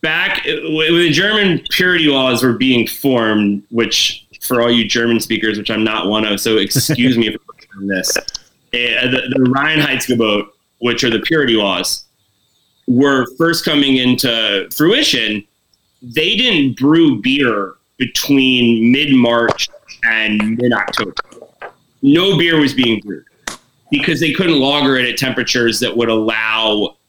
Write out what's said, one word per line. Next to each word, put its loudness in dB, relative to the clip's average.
Back, -2
w-, -4
when 2
the 4
German 0
purity 2
laws 0
were 2
being 2
formed, 0
which -2
for -2
all 2
you 2
German 0
speakers, -2
which -8
I'm -2
not -2
one 0
of, -2
so 0
excuse 0
me 2
if -4
I'm -12
butchering -14
this, -4
eh, -2
the, -2
the 2
Reinheitsgebot, 0
which -2
are 2
the 0
purity 0
laws, -2
were 2
first 0
coming 2
into 0
fruition, 0
they -2
didn't 0
brew 4
beer 0
between 2
mid-March 2
and 0
mid-October. -2
No 4
beer 2
was 2
being 0
brewed -12
because -2
they 0
couldn't 0
lager 2
it 0
at -6
temperatures 0
that -2
would 2
allow 0